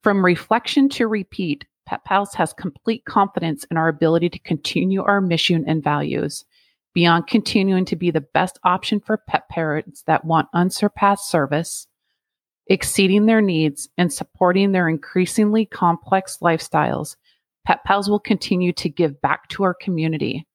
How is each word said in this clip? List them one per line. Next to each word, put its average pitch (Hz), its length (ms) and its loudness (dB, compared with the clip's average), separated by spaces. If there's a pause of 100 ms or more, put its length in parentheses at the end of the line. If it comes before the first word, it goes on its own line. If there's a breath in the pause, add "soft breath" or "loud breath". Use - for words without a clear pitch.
From 202 220 2
reflection 226 640 2
to 233 160 0
repeat, 190 580 -4 (220)
Pet - 180 -8
Pals 196 300 0
has 165 180 -2
complete - 520 -6
confidence 170 680 -2
in 165 60 -2
our 160 120 2
ability 165 420 2
to - 80 -16
continue 185 640 -2
our 202 180 2
mission 170 460 0
and 156 160 0
values. 147 640 -4 (500)
Beyond 170 320 4
continuing 190 600 0
to 180 100 -4
be 175 140 -2
the 156 100 -2
best 160 440 -4
option 190 360 0
for 220 160 -2
pet - 320 -6
parents 156 580 -6
that 156 180 0
want 160 300 0
unsurpassed 196 760 0
service, 151 560 -2 (800)
exceeding 196 600 2
their 220 140 6
needs, 156 560 0
and 175 160 0
supporting 190 600 0
their 180 160 2
increasingly 208 760 0
complex 185 760 -2
lifestyles, 156 760 -2 (480)
Pet - 200 0
Pals 196 240 0
will 208 120 2
continue 180 540 0
to - 140 -6
give 151 320 -2
back - 300 -2
to 196 140 -2
our 180 100 2
community. 156 800 -4